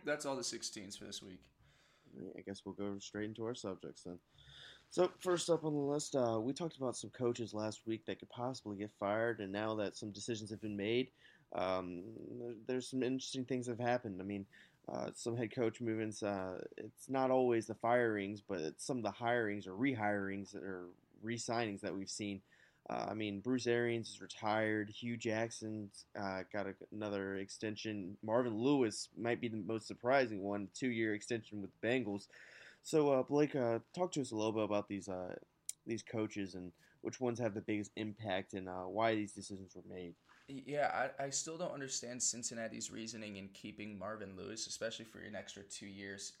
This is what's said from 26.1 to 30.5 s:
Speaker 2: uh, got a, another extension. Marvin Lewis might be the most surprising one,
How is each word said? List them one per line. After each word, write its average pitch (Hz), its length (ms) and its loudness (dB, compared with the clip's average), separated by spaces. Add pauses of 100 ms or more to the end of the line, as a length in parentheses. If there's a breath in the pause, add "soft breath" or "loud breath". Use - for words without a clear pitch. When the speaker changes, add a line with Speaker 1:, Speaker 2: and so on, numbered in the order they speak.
Speaker 2:
uh, 95 220 -2 (100)
got 101 160 -2
a, 98 80 -6 (160)
another 101 460 -2
extension. 104 840 -4
Marvin 113 340 2
Lewis 127 500 4 (100)
might 117 220 0
be 123 80 -2
the 110 80 -4
most 107 320 -4
surprising 117 540 4
one, 101 320 0